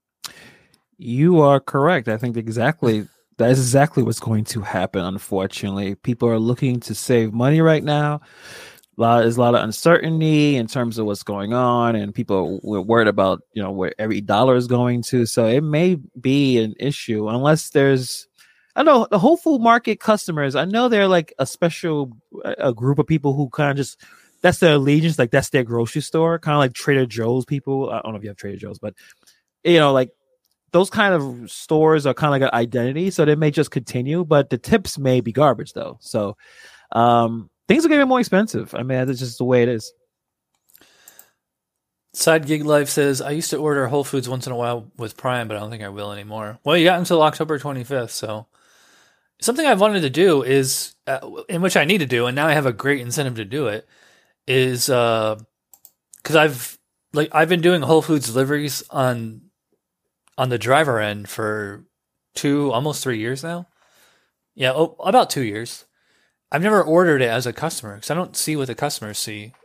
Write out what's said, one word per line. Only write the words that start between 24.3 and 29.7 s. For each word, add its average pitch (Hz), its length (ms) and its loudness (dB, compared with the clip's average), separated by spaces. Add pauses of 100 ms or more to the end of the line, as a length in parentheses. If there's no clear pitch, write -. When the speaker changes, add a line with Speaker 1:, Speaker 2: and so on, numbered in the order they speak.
Speaker 1:
that's 175 160 2
their 160 160 6
allegiance, 147 440 2
like, 127 120 2
that's 139 180 2
their 131 160 0
grocery 117 380 -4
store, 165 360 0
kinda 151 200 0
like 131 160 2
Trader 135 320 0
Joe's 117 400 -2
people. 135 420 -4
I 113 140 -8
don't 113 100 -10
know 104 60 -10
if 101 40 -18
you 107 60 -12
have 101 80 -16
Trader 98 220 -12
Joe's, 98 200 -14
but, 107 140 -10 (720)
you 170 140 6